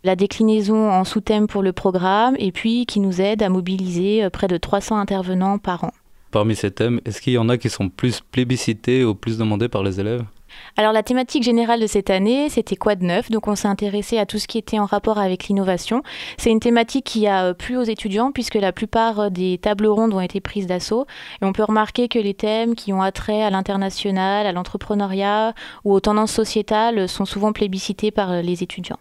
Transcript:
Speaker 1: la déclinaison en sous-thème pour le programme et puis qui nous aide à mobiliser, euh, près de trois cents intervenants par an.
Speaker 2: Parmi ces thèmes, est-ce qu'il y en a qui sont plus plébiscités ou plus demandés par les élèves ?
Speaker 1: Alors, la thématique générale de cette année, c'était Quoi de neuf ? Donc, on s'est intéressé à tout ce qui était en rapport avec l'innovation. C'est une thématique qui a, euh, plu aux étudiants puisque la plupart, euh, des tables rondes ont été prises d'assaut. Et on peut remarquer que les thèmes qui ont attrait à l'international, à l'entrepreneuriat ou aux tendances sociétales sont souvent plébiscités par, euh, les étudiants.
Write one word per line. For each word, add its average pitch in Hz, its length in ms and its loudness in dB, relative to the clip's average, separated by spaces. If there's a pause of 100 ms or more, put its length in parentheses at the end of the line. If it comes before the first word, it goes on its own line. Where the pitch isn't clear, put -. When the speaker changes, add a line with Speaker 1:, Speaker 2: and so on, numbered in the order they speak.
Speaker 1:
la 185 100 4
déclinaison 214 720 2
en 185 140 4
sous-thème 214 460 0
pour 196 160 0
le 185 80 2
programme 196 640 2
et 190 140 0
puis 233 340 0
qui 208 140 -2
nous 185 200 0
aide 214 220 2
à 190 60 4
mobiliser, 185 760 0
euh, 185 80 0
près - 160 -2
de 180 100 2
trois 196 240 0
cents 214 180 -2
intervenants 190 600 0
par 180 240 -4
an. - 100 -4 (380)
Speaker 2:
Parmi 107 240 2
ces 101 160 -2
thèmes, 117 340 0
est-ce 107 160 -8
qu'il 127 120 0
y 120 60 4
en 113 100 2
a 123 100 2
qui 113 120 -2
sont 98 180 -4
plus - 320 -2
plébiscités 123 840 0
ou 107 120 2
plus 113 200 -6
demandés 110 320 0
par 101 140 -2
les 98 160 -2
élèves ? 113 240 -4 (540)
Speaker 1:
Alors, 214 160 4
la 220 100 2
thématique 247 400 -2
générale 233 380 2
de 220 60 2
cette 202 240 0
année, 226 380 2
c'était 214 280 -2
Quoi 208 180 0
de 180 100 -2
neuf ? 180 260 0
Donc, 214 180 -2
on 208 80 0
s'est 208 120 -2
intéressé 208 500 -2
à 202 80 2
tout 214 120 -6
ce - 80 -6
qui - 120 -6
était 214 200 -4
en 208 80 0
rapport 208 320 0
avec 185 300 -2
l'innovation. 196 540 0 (340)
C'est - 140 2
une 220 100 4
thématique 233 440 2
qui 214 220 0
a, 190 200 4
euh, 180 80 0
plu 247 220 -6
aux 254 60 0
étudiants 220 480 0
puisque - 240 -6
la 196 180 2
plupart, 226 480 0
euh, 208 80 2
des 180 300 0
tables 208 280 0
rondes 214 280 4
ont 190 60 0
été 185 200 -4
prises 190 260 -6
d'assaut. 208 400 -2 (360)
Et - 20 -2
on 196 80 0
peut 214 120 2
remarquer 220 440 0
que 240 100 0
les 202 160 0
thèmes 226 400 0
qui 202 180 -6
ont 190 100 0
attrait 208 400 -2
à 214 80 2
l'international, 196 960 0
à 185 60 0
l'entrepreneuriat 202 1000 -2 (300)
ou 202 80 2
aux 190 80 6
tendances 214 320 2
sociétales 214 760 0
sont - 160 -4
souvent 208 280 -2
plébiscités 202 580 -2
par, 196 200 -2
euh, 175 120 0
les 175 200 -2
étudiants. - 380 -10